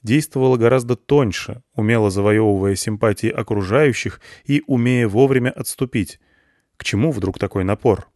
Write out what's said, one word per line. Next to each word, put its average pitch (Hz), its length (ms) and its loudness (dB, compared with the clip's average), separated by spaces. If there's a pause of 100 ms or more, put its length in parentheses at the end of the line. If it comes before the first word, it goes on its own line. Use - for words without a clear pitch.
действовала 131 540 2
гораздо 120 380 2
тоньше, 120 680 -2 (100)
умело 110 360 2
завоевывая 101 640 2
симпатии 107 540 -2
окружающих 113 920 -2 (240)
и 143 220 0
умея 123 400 0
вовремя 127 420 2
отступить. - 720 -6 (580)
К - 60 -16
чему 127 280 0
вдруг 95 280 -4
такой 98 240 -4
напор? 101 520 0